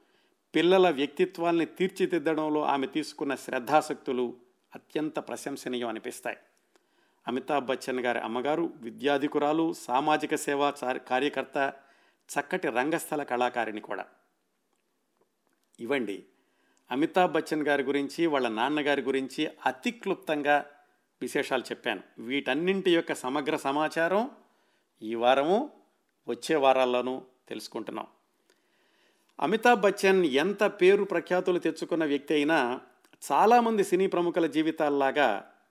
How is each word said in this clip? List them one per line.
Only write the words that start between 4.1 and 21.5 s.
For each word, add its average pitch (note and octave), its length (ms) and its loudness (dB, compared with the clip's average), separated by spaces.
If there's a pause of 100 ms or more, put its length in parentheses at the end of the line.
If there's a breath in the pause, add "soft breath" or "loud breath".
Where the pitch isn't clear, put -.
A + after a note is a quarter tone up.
అత్యంత - 440 -6
ప్రశంసనీయం B2 720 -6
అనిపిస్తాయి. A2+ 480 -8 (920)
అమితాబ్ B2+ 380 -2
బచ్చన్ B2+ 340 -4
గారి A#2+ 180 0
అమ్మగారు C#3+ 580 -2
విద్యాధికురాలు, C#3+ 960 0
సామాజిక D3+ 640 0
సేవా C#3+ 400 0 (100)
చార్-, B2+ 160 -4
కార్యకర్త, C#3 720 -2 (580 soft breath)
చక్కటి E3+ 380 -4
రంగస్థల C#3+ 540 -2
కళాకారిణి A#2+ 580 -2
కూడా. G2 240 -8 (1800)
ఇవండి A#2 440 -4 (640)
అమితాబ్ D#3+ 420 2
బచ్చన్ D#3+ 340 -2
గారి C#3+ 160 2
గురించి, C#3+ 440 -2
వాళ్ళ C3+ 220 0
నాన్నగారి C3+ 540 0
గురించి C3+ 480 -2 (160)
అతి C3+ 240 -4
క్లుప్తంగా D3 760 0 (560)
విశేషాలు B2+ 400 -2